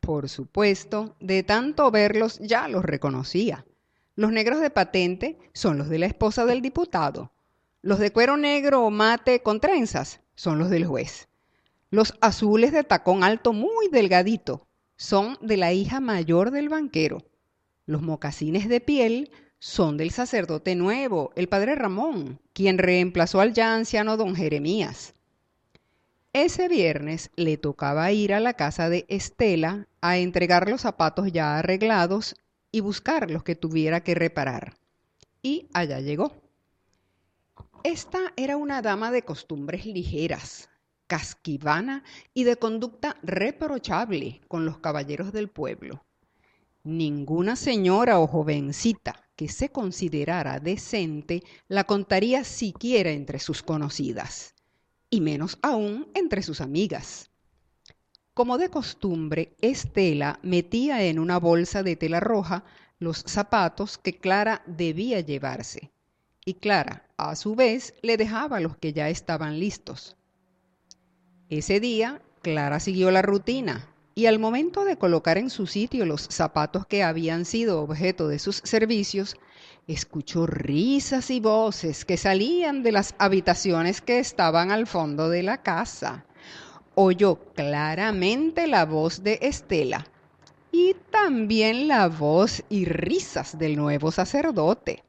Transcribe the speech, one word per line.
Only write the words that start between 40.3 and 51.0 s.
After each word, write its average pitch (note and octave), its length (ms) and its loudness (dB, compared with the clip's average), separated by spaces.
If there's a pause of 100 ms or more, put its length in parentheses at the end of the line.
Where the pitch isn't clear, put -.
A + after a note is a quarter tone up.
casquivana E3 1000 -4 (280)
y B3+ 120 0
de A#3+ 100 4
conducta A#3 680 -4
reprochable G3 1200 -4
con E3 180 -4
los D#3+ 120 -6
caballeros D3+ 560 -6
del G#3 160 -6
pueblo. B2+ 560 -10 (800)
Ninguna D#3+ 720 -2
señora G#3 600 4
o D#3+ 80 4
jovencita D3+ 1080 -2
que D#3 140 -8
se C#4 200 -6
considerara D#3 920 -4
decente E3+ 840 -6 (240)